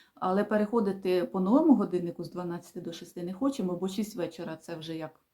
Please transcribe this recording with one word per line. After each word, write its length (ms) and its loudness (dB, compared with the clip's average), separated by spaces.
Але 280 2
переходити 920 2
по 60 0
новому 360 8
годиннику 480 -2
з 80 -10
дванадцяти 500 -8
до 120 -8
шести 300 -12
не 100 -6
хочемо, 420 0
бо 120 -4
шість 280 -4
вечора 420 -6
це 180 -12
вже, 220 -10
як, 240 -10